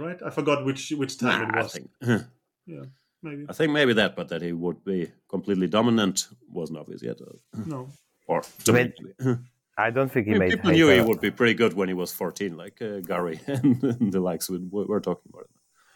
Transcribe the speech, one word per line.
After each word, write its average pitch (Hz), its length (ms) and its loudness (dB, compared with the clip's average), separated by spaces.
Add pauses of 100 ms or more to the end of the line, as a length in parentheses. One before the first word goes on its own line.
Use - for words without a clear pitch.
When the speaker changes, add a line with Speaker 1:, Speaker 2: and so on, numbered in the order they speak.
Speaker 1:
right? 175 160 -10
I - 100 -8
forgot 143 340 0
which, 135 260 -4 (100)
which 131 160 -4
time 120 240 0
Speaker 2:
Nah, 110 80 -4
Speaker 1:
it - 100 -2
Speaker 2:
I - 40 0
Speaker 1:
was. 101 100 -8
Speaker 2:
think, - 160 -14 (120)
<laughs> 120 240 2 (400)
Speaker 1:
Yeah, 147 200 -16 (380)
maybe. 147 260 -12
Speaker 2:
I - 40 -12
think 156 180 2
maybe 143 220 4
that, 104 240 2
but 85 120 -8
that 82 120 -6
he 85 100 -4
would 85 320 -4
be 92 280 -4 (180)
completely 92 380 0
dominant 107 600 2 (320)
wasn't 80 200 -8
obvious - 240 -14
yet. 58 180 -8
Uh, - 440 -16
Speaker 1:
No. 135 240 -8 (380)
Speaker 2:
or 82 140 0 (260)
Speaker 3:
I 113 40 6
mean, 123 220 4 (240)
Speaker 2:
dominant. 127 220 0 (380)
Speaker 3:
I 113 140 2
don't 131 200 0
think 123 160 2
he 110 60 2
Speaker 2:
I 110 40 4
mean, - 20 4
Speaker 3:
made 92 180 4
Speaker 2:
people 175 140 2
knew 160 180 8
he 127 80 8
Speaker 3:
Haika. 113 100 6
Speaker 2:
would 110 140 0
be 101 100 0
pretty 117 220 2
good 101 200 2
when 92 140 0
he 90 80 -4
was 90 180 -6
fourteen, 90 440 -6
like, 90 240 -16
uh, 104 180 -8
Gary 87 440 -4
<laughs> - 40 -10
and, 135 360 2
and 120 280 0
the 95 80 0
likes 90 300 -2
we, 92 80 -4
we 92 260 -6
were 101 160 -2
talking - 340 -6
about. 92 140 -20 (480)